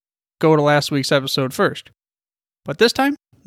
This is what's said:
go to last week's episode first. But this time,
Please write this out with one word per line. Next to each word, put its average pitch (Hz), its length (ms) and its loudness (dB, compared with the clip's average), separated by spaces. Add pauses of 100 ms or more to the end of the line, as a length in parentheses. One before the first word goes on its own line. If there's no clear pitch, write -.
(380)
go 156 180 4
to 151 40 2
last 147 300 2
week's 143 220 -2
episode 131 420 -2
first. - 360 -4 (760)
But 143 140 -8
this 226 140 4
time, 277 220 0 (320)